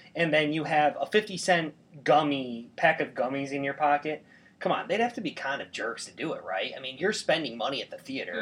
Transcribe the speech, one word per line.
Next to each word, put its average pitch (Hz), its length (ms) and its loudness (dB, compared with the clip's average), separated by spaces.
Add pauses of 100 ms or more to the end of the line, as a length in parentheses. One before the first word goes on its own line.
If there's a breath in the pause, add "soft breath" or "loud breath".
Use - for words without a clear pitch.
(160 soft breath)
and 160 180 2
then 151 200 4
you 160 120 -2
have 151 340 4
a 139 60 0
fifty 214 320 0
cent 165 360 2 (300)
gummy, 139 760 2
pack 160 240 4
of 139 120 -4
gummies 135 380 -2
in 139 140 -4
your 139 80 0
pocket, 147 500 2 (360 soft breath)
come 185 120 0
on, - 160 -2
they'd 202 140 0
have 240 140 0
to 262 60 -8
be 156 100 -4
kind 135 300 -4
of 90 100 -14
jerks 113 340 -6
to 98 100 -16
do 143 180 -4
it, - 100 -10
right? 95 320 -4
I 131 40 -12
mean, 131 180 -12
you're 180 160 0
spending 151 440 -2
money 120 240 -2
at - 100 -10
the - 60 -12
theater. 95 440 -6